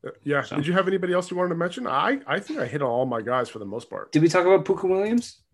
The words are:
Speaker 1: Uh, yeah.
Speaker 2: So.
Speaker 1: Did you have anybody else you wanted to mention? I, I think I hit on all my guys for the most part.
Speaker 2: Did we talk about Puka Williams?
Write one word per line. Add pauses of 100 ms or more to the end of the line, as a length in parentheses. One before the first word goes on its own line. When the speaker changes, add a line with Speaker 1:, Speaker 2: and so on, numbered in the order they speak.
Speaker 1:
Uh, (120)
yeah.
Speaker 2:
So.
Speaker 1:
Did
you
have
anybody
else
you
wanted
to
mention?
I,
I
think
I
hit
on
all
my
guys
for
the
most
part.
Speaker 2:
Did
we
talk
about
Puka
Williams? (120)